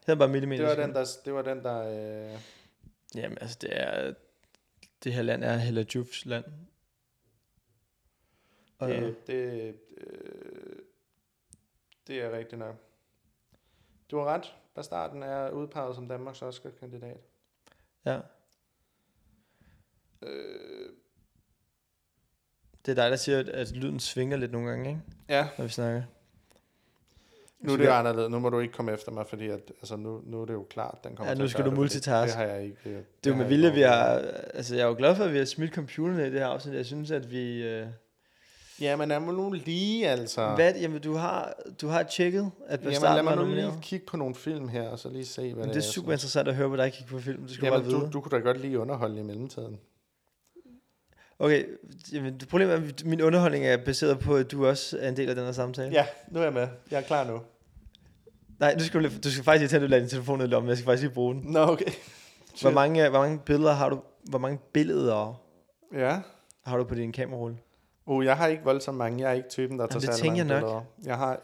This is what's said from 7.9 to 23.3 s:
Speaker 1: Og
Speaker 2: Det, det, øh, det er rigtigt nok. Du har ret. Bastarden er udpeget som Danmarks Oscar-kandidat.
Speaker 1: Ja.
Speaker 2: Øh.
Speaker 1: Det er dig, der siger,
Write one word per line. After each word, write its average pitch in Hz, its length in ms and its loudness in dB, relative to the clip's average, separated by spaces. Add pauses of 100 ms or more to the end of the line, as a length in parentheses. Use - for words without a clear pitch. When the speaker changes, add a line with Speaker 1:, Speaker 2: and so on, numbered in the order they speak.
Speaker 1:
Og 131 100 -4
Speaker 2:
Det, 120 380 -6
det, 120 480 -6 (220)
øh, - 800 -18 (1300)
det 131 140 -8
er 117 160 -6
rigtigt 113 220 -12
nok. 110 160 -12 (1400)
Du 151 60 -4
har 147 80 -2
ret. 160 280 -4 (220)
Bastarden 147 480 -8
er 135 260 -6
udpeget 147 460 -10
som 123 120 -14
Danmarks 127 340 -12
Oscar-kandidat. 127 760 -16 (880)
Speaker 1:
Ja. 131 140 -2 (2000)
Speaker 2:
Øh. - 680 -14 (2000)
Speaker 1:
Det 135 60 0
er 131 120 -2
dig, 120 80 4
der 135 60 2
siger, 135 220 0